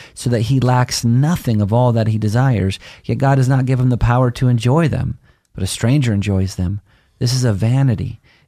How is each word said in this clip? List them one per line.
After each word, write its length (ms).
so 160
that 120
he 180
lacks 440
nothing 580
of 100
all 200
that 160
he 100
desires. 600
Yet 140
God 180
does 120
not 180
give 140
him 100
the 60
power 360
to 160
enjoy 400
them, 300
but 100
a 20
stranger 460
enjoys 440
them. 240
This 140
is 120
a 80
vanity. 680